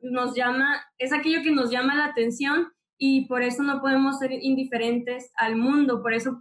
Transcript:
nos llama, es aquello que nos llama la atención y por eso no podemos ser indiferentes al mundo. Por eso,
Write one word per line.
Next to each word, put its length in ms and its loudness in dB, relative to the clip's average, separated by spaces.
nos 320 -2
llama, 460 0
es 160 -4
aquello 300 0
que 80 2
nos 200 2
llama 240 0
la 100 2
atención 640 0
y 280 2
por 160 -2
eso 200 -2
no 180 0
podemos 380 2
ser 120 -2
indiferentes 1040 -2
al 200 0
mundo. 460 2
Por 120 0
eso, 280 -2